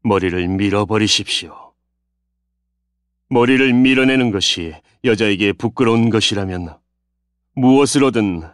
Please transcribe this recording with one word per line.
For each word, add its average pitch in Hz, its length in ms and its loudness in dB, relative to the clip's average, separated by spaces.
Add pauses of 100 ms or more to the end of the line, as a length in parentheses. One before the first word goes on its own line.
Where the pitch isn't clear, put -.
머리를 92 480 -2
밀어버리십시오. 101 1200 -4 (1600)
머리를 131 440 2
밀어내는 131 580 2
것이 87 420 -4 (320)
여자에게 104 480 0
부끄러운 113 560 0
것이라면 95 680 -4 (760)
무엇으로든 127 880 2 (100)